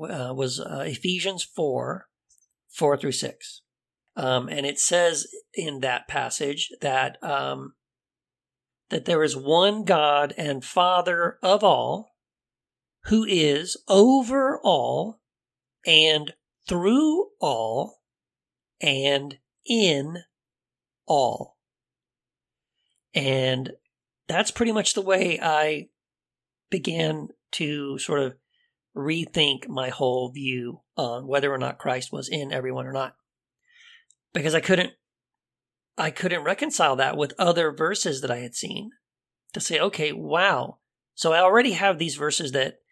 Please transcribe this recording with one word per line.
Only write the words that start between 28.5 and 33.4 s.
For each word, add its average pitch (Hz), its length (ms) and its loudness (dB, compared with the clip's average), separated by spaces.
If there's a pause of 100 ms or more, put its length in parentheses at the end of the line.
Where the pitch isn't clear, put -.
rethink 151 720 -2
my 131 220 -6
whole 127 420 -2
view 127 480 -8 (160)
on 127 300 -4
whether 139 260 0
or 131 60 -2
not 131 200 -6
Christ 127 320 -4
was 135 180 -10
in 143 240 -6
everyone 127 340 -4
or 131 60 -12
not. 135 220 -6 (1160)